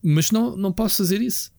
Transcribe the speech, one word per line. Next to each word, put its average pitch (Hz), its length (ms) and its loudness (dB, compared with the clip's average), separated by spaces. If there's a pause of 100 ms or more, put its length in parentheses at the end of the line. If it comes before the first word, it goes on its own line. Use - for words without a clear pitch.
Mas 156 300 2
não, 226 240 0
não 190 160 -2
posso 214 260 -2
fazer 196 240 2
isso. - 380 -6